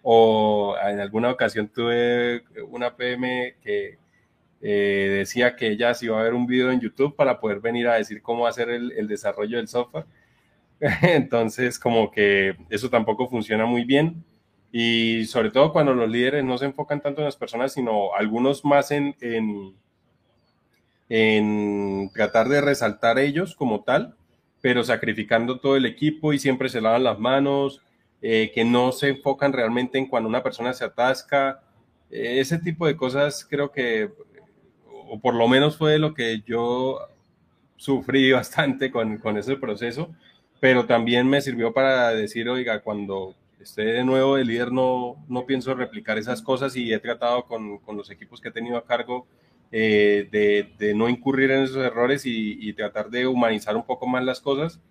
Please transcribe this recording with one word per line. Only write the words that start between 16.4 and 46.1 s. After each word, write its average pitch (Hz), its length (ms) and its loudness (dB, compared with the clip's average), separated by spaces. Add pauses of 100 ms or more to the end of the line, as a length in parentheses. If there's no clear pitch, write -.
no 127 120 -2
se 139 80 -4
enfocan 143 360 -6
tanto 143 180 -4
en 151 60 -2
las 139 100 -4
personas, 123 380 -4
sino 107 420 0
algunos 117 480 0
más 143 280 4
en, 143 280 -2
en, 107 540 -4 (1400)
en 104 1040 2
tratar 113 340 2
de 143 140 2
resaltar 120 580 2
ellos 147 360 -2
como 113 280 -2
tal, 151 320 0 (460)
pero 123 220 2
sacrificando 117 760 -2
todo 139 160 2
el 131 100 4
equipo 151 480 0
y 139 60 0
siempre 131 300 0
se 120 120 -2
lavan 117 220 4
las 104 160 0
manos, 139 640 0 (400)
eh, 110 320 0
que 117 120 2
no 123 260 4
se 143 160 -2
enfocan 139 460 0
realmente 123 440 -2
en 131 80 0
cuando 117 220 -2
una 120 160 -2
persona 123 300 -4
se 123 100 -8
atasca. 135 760 0 (500)
Eh, 117 280 -2
ese 165 200 0
tipo 170 260 -4
de 147 120 2
cosas 143 520 -2
creo 143 220 -4
que, 113 400 -2 (720)
o - 340 -14
por 120 140 2
lo 117 140 4
menos 143 300 4
fue 151 200 2
lo 156 160 0
que 113 320 -4
yo 120 540 -2 (800)
sufrí 135 540 2
<laughs> - 20 6
bastante 131 580 -2
con, 110 260 -2
con 107 200 -4
ese 123 180 -4
proceso, 120 580 -8 (460)
pero 127 260 4
también 120 440 2
me 139 100 4
sirvió 117 340 -2
para 131 360 2
decir, 113 400 -2
"Oiga, 120 320 -4
cuando 98 540 -8 (260)
esté 104 220 -8
de 117 200 0
nuevo 131 320 2
de 131 80 2
líder 120 300 -2
no, 127 560 -2
no 127 160 -6
pienso 135 280 -4
replicar 110 440 -6